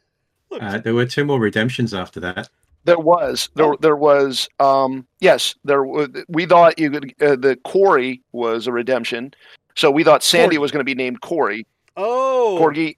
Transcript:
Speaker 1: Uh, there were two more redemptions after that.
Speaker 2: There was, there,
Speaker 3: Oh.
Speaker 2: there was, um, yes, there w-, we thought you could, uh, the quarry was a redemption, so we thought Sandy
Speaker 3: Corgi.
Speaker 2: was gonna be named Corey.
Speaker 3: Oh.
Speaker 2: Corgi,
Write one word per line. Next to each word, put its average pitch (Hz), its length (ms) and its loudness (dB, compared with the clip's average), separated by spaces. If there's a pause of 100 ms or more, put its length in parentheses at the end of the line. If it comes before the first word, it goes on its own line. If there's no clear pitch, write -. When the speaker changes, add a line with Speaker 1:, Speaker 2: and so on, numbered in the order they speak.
(600)
Speaker 1:
Uh, 101 160 -8
there 113 160 -4
were 120 120 0
two 143 200 -4
more 139 140 -2
redemptions 110 560 -2
after 92 240 -12
that. 90 280 -10 (380)
Speaker 2:
There 170 140 2
was, 156 560 0
there, 151 180 2
Speaker 3:
Oh. 135 60 -6
Speaker 2:
there 156 160 2
was, 143 520 2 (120)
um, 135 480 0 (120)
yes, 160 360 2 (100)
there 139 180 2
w-, 143 240 -4 (200)
we 170 180 -4
thought 170 320 6
you 156 140 0
could, 139 200 -8 (120)
uh, 147 120 4
the 127 280 0
quarry 143 580 0 (120)
was 117 340 -4
a 127 40 -4
redemption, 120 640 -4 (420)
so 156 140 2
we 147 140 2
thought 147 200 6
Sandy 170 340 2
Speaker 3:
Corgi. - 20 -4
Speaker 2:
was 143 120 -2
gonna 147 120 -4
be 135 100 -4
named 127 280 -6
Corey. 113 440 -4 (320)
Speaker 3:
Oh. 240 640 -2
Speaker 2:
Corgi, 156 360 -2